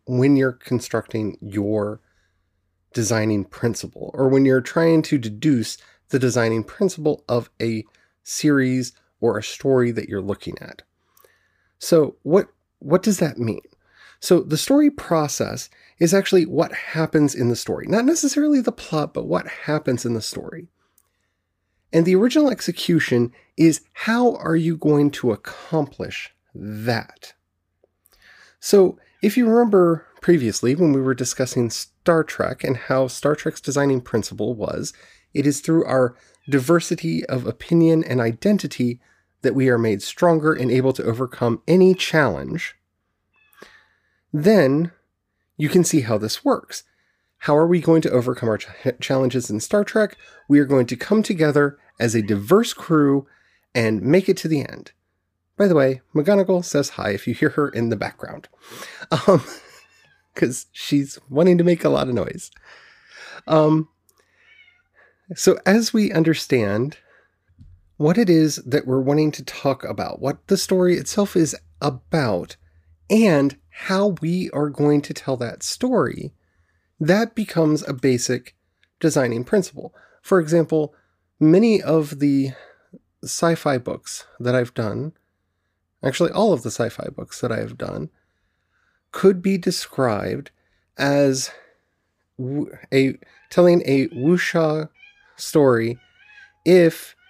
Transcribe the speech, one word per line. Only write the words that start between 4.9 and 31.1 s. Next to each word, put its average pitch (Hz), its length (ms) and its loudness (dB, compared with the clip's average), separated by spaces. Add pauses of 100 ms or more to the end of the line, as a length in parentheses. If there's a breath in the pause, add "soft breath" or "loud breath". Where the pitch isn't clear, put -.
to 156 160 -2
deduce 113 640 -2 (320 soft breath)
the 135 80 0
designing 113 440 0
principle 156 640 -4
of 117 220 -4 (120)
a 113 220 -4 (400)
series 127 720 0 (300)
or 110 160 0
a 107 40 -6
story 127 480 0
that 113 200 -8
you're 98 100 -6
looking - 400 -8
at. - 220 -20 (960)
So 156 440 2
what, 165 260 2 (320)
what 165 220 0
does 202 160 0
that 156 200 -4
mean? 113 240 -4 (580 soft breath)
So 175 200 4
the 147 160 -2
story 285 340 2
process 151 800 -4 (280 soft breath)
is 170 140 2
actually 190 340 2
what - 260 -2
happens 156 640 0
in 120 140 -2
the 117 80 0
story. - 320 -8
Not 220 160 0
necessarily 294 560 0
the 233 120 -2
plot, 156 420 -6
but - 120 -6
what - 220 -4
happens 147 560 -4
in 120 100 -4
the 110 60 -4
story. - 480 -12 (1200)
And 165 140 4
the 185 80 4
original 254 360 4
execution 143 800 0 (240 soft breath)
is 160 260 4 (100)
how 233 440 0
are 165 200 -2
you 165 200 0
going 147 360 2
to 123 200 -2
accomplish - 1040 -8 (200)
that? 107 800 -8 (1300 soft breath)
So 196 380 4 (240 soft breath)
if 208 140 0
you 240 120 2
remember 202 580 2 (140)
previously 127 540 2
when 160 180 2
we 135 80 2
were 131 140 -2